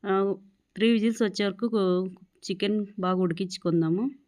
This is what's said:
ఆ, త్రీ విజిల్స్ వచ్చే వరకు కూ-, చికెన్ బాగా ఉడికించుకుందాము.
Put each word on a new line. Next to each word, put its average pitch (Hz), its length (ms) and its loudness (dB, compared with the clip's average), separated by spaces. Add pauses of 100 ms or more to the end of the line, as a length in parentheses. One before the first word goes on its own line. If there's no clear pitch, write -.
ఆ, 202 60 -2 (640)
త్రీ 226 160 4
విజిల్స్ 226 320 2
వచ్చే 208 220 -2
వరకు 202 220 -4
కూ-, 190 420 0 (400)
చికెన్ 202 360 -2 (140)
బాగా 185 160 0
ఉడికించుకుందాము. 175 880 0 (240)